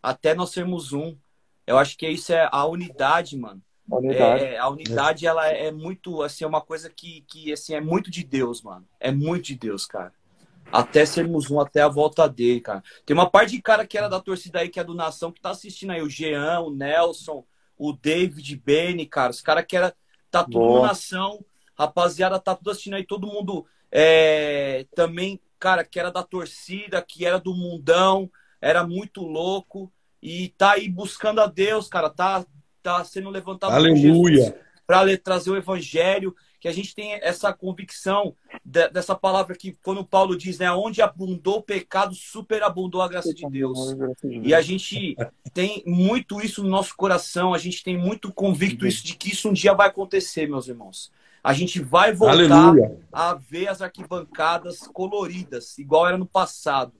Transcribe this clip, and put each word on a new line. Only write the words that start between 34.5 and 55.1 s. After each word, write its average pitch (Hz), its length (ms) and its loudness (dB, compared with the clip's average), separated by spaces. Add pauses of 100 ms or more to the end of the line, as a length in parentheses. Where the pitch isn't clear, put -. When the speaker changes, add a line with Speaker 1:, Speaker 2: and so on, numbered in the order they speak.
Speaker 1:
pra 185 140 6
le-, 196 160 4
trazer 185 340 -4
o 196 60 -2
evangelho. 180 760 -2 (260)
Que - 80 -8
a 170 40 -4
gente 190 220 -8
tem 208 200 -10 (100)
essa 180 280 -2
convicção 190 840 -4 (280)
de-, 156 260 2
dessa 185 260 -4
palavra 185 400 -2
que, 185 280 -14
quando 190 220 -6
Paulo 190 320 2
diz, 175 220 -10
né, 180 120 0
"Onde 208 300 -2
abundou 185 560 -2
o 214 60 -6
pecado, 190 500 -4
superabundou 185 880 -4
a 180 60 0
graça 170 260 -4
de 147 160 -10
Deus." 131 440 -4
Speaker 2:
Graça 135 360 -6
de 120 60 -10
Speaker 1:
E 120 60 -10
Speaker 2:
Deus. 135 120 2
Speaker 1:
a 165 80 6
gente 185 540 -6 (400)
tem 190 320 -4
muito 196 520 0
isso 214 240 -6
no 190 60 0
nosso 190 260 -2
coração, 180 560 0
a 175 60 0
gente 180 260 -8
tem 180 140 -4
muito 190 340 -4
convicto 190 520 -2
Speaker 3:
Uhum. 190 60 2
Speaker 1:
isso, - 140 -4
de - 120 -10
que 196 160 -10
isso 208 180 -4
um 202 40 2
dia 196 200 4
vai 202 140 6
acontecer, 190 600 -2
meus 131 200 -6
irmãos. 110 440 -18 (320)
A - 80 2
gente 175 300 -2
vai 175 320 4
voltar 180 200 4 (340)
Speaker 3:
Aleluia. 117 320 8 (120)
Speaker 1:
a 170 220 -2
ver 147 340 -8
as 190 140 -6
arquibancadas 170 1000 -6
coloridas, 180 1000 -8